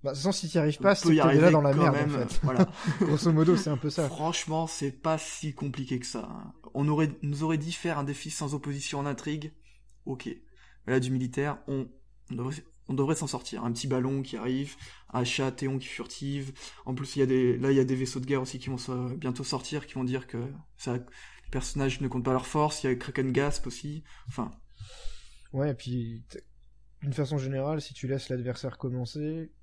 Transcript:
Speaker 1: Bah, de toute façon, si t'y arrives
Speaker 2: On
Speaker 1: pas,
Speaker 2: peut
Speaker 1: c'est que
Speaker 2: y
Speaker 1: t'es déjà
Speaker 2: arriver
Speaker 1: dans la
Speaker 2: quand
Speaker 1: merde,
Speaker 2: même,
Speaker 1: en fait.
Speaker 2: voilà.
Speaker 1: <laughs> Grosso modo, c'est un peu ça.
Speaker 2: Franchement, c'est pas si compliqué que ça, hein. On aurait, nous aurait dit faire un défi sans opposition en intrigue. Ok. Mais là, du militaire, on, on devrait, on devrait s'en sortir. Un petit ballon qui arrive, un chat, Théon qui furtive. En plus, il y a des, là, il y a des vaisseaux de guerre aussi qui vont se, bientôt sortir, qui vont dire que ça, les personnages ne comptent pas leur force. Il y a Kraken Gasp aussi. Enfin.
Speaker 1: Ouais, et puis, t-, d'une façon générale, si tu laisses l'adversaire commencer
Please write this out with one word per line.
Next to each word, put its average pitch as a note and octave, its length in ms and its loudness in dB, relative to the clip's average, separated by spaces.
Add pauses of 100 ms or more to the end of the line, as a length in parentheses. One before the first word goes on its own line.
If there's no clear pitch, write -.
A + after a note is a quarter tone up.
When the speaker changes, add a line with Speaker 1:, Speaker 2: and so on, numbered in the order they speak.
Speaker 1:
Bah, C#3 100 -2
de C#3+ 40 -6
toute C#3 80 -8
façon, G3 80 4
si F3+ 160 -4
t'y - 100 0
arrives D3+ 220 4
Speaker 2:
On - 20 -8
Speaker 1:
pas, G3 120 8
Speaker 2:
peut G3 80 -4
Speaker 1:
c'est E3+ 60 4
que D#3+ 40 10
Speaker 2:
y D#3 60 10
Speaker 1:
t'es D3+ 60 8
déjà - 20 10
Speaker 2:
arriver D3+ 240 10
Speaker 1:
dans D#3 100 8
la C#3+ 140 6
Speaker 2:
quand D#3 180 6
Speaker 1:
merde, - 20 4 (160)
Speaker 2:
même, C3+ 120 0
Speaker 1:
en A#2 40 0
fait. - 160 6
Speaker 2:
voilà. C#3+ 280 4 (140)
Speaker 1:
<laughs> E3 180 0
Grosso D#3 300 4
modo, D#3+ 220 6
c'est F#3+ 140 0
un D3+ 80 0
peu D3 140 -2
ça. C#3+ 180 0
Speaker 2:
Franchement, D#3+ 580 -2
c'est C#3+ 260 -4
pas D#3+ 260 -2
si - 340 -8
compliqué C3+ 480 -4
que - 60 -10
ça, A2+ 260 -8
hein. A#2 220 -12 (180)
On C#3+ 160 2
aurait, D3+ 220 4 (100)
nous C#3+ 220 -2
aurait D#3+ 160 2
dit D#3 140 -4
faire E3 260 -2
un C#3 60 -2
défi C#3+ 260 -6
sans D3 240 -4
opposition C#3+ 460 -4
en C#3 40 -2
intrigue. D3+ 480 -6 (540)
Ok. B2+ 180 -8 (600)
Mais B2+ 80 0
là, C3 60 6
du B2+ 100 -2
militaire, C3 560 -2
on, C3+ 200 -4 (440)
on - 60 -8
devrait, C3 280 -6 (240)
on B2+ 60 -4
devrait C#3 220 2
s'en D#3 100 -6
sortir. - 380 -6
Un A#2+ 80 0
petit A#2 160 -6
ballon C3 340 0
qui B2+ 140 -8
arrive, B2+ 400 -4 (360)
un A#2+ 120 2
chat, C3 280 0
Théon C3+ 260 -2
qui C3 100 -8
furtive. C#3 640 -6 (340)
En C3 80 -4
plus, C3+ 220 -6
il - 20 -2
y C3+ 40 8
a C3+ 40 6
des, B2+ 320 6
là, C3 140 2
il C#3 40 6
y C3+ 40 6
a B2+ 40 6
des C3 120 0
vaisseaux C3 240 -4
de B2+ 60 -4
guerre C#3 160 0
aussi C3 160 -8
qui B2 120 -8
vont B2+ 80 -4
se, B2 360 -4
bientôt B2+ 300 -6
sortir, C#3+ 420 -6
qui - 80 -20
vont C3 100 -4
dire B2+ 240 -2
que A#2 100 -8 (380)
ça, - 200 -4
les B2 60 -4 (480)
personnages C3+ 500 -2
ne C3+ 80 0
comptent B2 160 -2
pas C3 80 2
leur B2+ 140 0
force. D3+ 360 0
Il - 40 0
y C3 40 4
a B2+ 60 4
Kraken C3 360 -2
Gasp C#3+ 340 2
aussi. D3 360 -8 (260)
Enfin. B2 220 -6 (1000)
Speaker 1:
Ouais, C#3 200 0
et - 20 -2
puis, A#2 560 -6
t-, - 120 -16 (600)
d'une C#3+ 100 -2
façon C#3+ 240 -2
générale, C3+ 440 -2
si C3+ 140 -12
tu - 140 -10
laisses C3+ 200 -4
l'adversaire B2 500 -6
commencer D3+ 760 -6 (100)